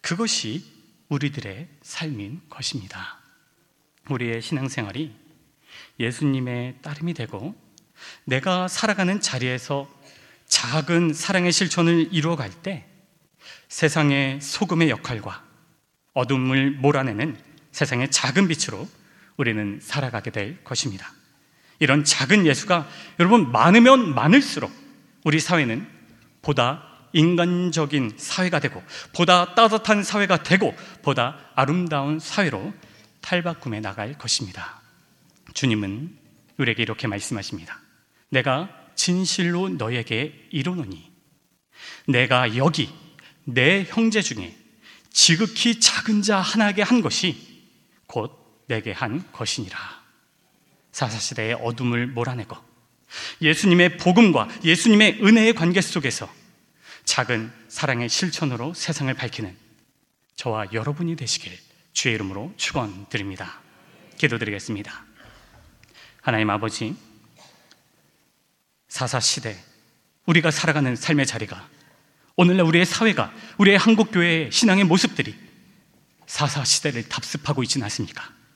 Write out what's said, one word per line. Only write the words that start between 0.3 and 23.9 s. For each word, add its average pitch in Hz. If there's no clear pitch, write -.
우리들의 139
삶인 135
것입니다. -
우리의 120
신앙생활이 127
예수님의 123
따름이 151
되고, 120
내가 180
살아가는 196
자리에서 127
작은 156
사랑의 175
실천을 165
이루어갈 156
때 147
세상의 143
소금의 165
역할과 107
어둠을 131
몰아내는 135
세상의 131
작은 160
빛으로 147
우리는 107
살아가게 120
될 110
것입니다. 101
이런 147
작은 160
예수가, 151
여러분, 175
많으면 202